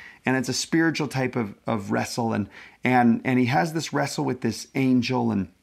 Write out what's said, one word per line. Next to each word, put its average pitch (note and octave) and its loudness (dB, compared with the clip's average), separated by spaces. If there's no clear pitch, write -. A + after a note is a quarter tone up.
and C3 2
it's C3 -2
a - -2
spiritual D#3+ 0
type C3 -4
of, G#2 -4
of G#2 -4
wrestle. A#2 -2
And, G#2 -2
and, B2 6
and B2+ 2
he B2+ 4
has D#3+ 0
this D#3+ -6
wrestle C#3+ -2
with C3 -4
this A2+ -4
angel, B2+ 2
and, G2 -2